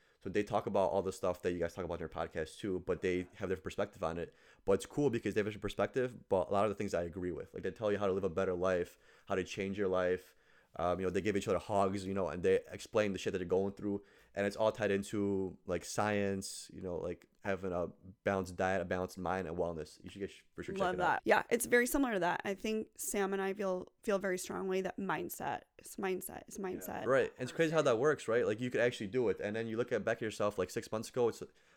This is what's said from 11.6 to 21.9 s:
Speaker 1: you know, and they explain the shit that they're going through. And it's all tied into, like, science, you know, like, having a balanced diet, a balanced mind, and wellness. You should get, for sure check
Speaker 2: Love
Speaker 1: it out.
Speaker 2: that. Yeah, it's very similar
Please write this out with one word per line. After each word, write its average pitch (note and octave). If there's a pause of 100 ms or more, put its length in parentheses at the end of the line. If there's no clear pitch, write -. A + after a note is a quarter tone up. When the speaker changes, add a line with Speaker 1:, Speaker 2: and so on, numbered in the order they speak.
Speaker 1:
you G2
know, F#2+
and E2+
they F#2 (120)
explain G#2+
the F2+
shit -
that F#2+
they're F2+
going F#2+
through. G2+ (340)
And G2+
it's G2+
all A2
tied G#2
into, G2
like, F2
science, G2+
you F#2
know, F2+
like, - (180)
having F#2+
a F2 (380)
balanced F#2+
diet, F#2
a F2
balanced F2+
mind, F#2
and E2+
wellness. E2+
You F#2+
should G2
get, G2 (220)
for -
sure F#3+
check F#3+
Speaker 2:
Love F3+
Speaker 1:
it F#3
out. F3
Speaker 2:
that. D3
Yeah, G#3+
it's A#3
very A#3+
similar C4